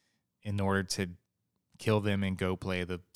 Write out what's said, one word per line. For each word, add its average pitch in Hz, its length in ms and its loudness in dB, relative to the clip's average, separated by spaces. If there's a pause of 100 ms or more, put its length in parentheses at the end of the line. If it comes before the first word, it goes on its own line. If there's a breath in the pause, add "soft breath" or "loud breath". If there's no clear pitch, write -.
(420)
in 101 180 -2
order 98 220 4
to 92 240 -4 (720)
kill 107 220 2
them 101 240 2
and 92 120 0
go 92 200 0
play 92 280 -2
the 87 160 -6 (140)